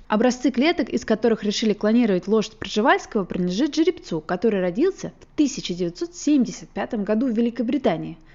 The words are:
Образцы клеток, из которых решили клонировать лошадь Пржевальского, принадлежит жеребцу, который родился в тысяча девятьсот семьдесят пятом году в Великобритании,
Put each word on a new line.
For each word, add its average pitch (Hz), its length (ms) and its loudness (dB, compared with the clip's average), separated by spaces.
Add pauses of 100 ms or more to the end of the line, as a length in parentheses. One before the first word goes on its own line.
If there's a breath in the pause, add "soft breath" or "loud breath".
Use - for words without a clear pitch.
Образцы 247 440 2
клеток, 311 380 2
из - 140 -2
которых 220 400 2
решили 208 300 0
клонировать 214 540 2
лошадь 208 300 0
Пржевальского, 220 640 0
принадлежит 180 500 -2
жеребцу, 311 480 -2
который 190 400 0
родился 185 580 -2
в - 160 -20
тысяча 254 380 0
девятьсот 175 400 -4
семьдесят 269 560 0
пятом 208 340 -4
году 220 220 0
в 240 100 0
Великобритании, 226 840 0 (160 soft breath)